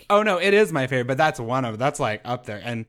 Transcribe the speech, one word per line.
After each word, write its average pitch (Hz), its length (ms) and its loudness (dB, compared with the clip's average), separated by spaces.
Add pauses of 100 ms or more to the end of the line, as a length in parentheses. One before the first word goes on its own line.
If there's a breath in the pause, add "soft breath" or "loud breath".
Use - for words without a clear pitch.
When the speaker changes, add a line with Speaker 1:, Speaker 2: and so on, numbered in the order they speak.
Speaker 1:
<laughs> - 60 -8
Speaker 2:
Oh 208 140 4
no, 190 160 2
it 196 160 4
is 202 180 4
my 131 140 0
favorite, 123 200 -2
but 131 100 -2
that's 156 220 2
one 127 260 -2
of, 110 120 -6
that's, 139 220 -2
like, 110 260 -2
up 123 220 -6
there. 104 160 -10
And 117 240 -8